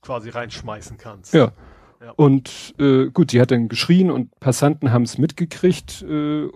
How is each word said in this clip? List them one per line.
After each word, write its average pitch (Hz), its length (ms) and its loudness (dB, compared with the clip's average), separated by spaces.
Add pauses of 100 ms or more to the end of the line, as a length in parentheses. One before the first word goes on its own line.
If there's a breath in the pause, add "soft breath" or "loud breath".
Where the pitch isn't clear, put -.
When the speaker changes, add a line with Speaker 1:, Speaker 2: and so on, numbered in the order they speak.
Speaker 1:
quasi 117 280 -10
reinschmeißen 113 680 -12
kannst. 104 360 -18
Speaker 2:
Ja. 143 180 -8 (500 soft breath)
Speaker 1:
Ja. 117 140 -20
Speaker 2:
Und, 135 640 0
äh, 135 300 2
gut, 143 220 0
sie 120 100 4
hat 127 100 4
dann 117 160 2
geschrien 175 440 4
und 123 280 -4
Passanten 143 540 2
haben's 120 240 0
mitgekriegt, - 840 -2
äh, 151 520 -4